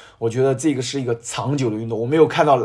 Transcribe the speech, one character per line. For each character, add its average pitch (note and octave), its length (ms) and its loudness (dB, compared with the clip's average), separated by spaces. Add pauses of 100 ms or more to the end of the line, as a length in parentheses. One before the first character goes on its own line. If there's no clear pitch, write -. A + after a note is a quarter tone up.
(180)
我 A#2 100 -2
觉 B2+ 140 -2
得 C3+ 100 2
这 C#3 220 0
个 B2 80 -4
是 C#3 180 -6
一 B2+ 40 -6
个 A#2 160 -2
长 B2+ 360 -4
久 B2+ 140 0
的 G#2+ 60 -4
运 A2+ 120 -6
动。 A2 100 -4
我 A2+ 60 -4
没 C#3+ 120 -2
有 D3+ 100 8
看 D#3+ 180 2
到 C#3+ 200 4